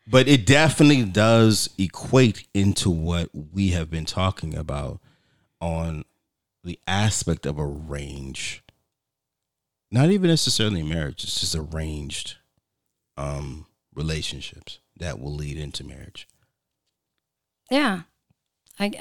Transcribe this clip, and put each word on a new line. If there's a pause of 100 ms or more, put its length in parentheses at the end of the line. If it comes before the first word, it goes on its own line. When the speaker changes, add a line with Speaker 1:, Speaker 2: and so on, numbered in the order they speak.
Speaker 1:
But
it
definitely
does
equate
into
what
we
have
been
talking
about (600)
on (580)
the
aspect
of
a
range. (1300)
Not
even
necessarily
marriage.
It's
just
arranged, (800)
um, (300)
relationships (180)
that
will
lead
into
marriage. (1400)
Speaker 2:
Yeah. (800)
I,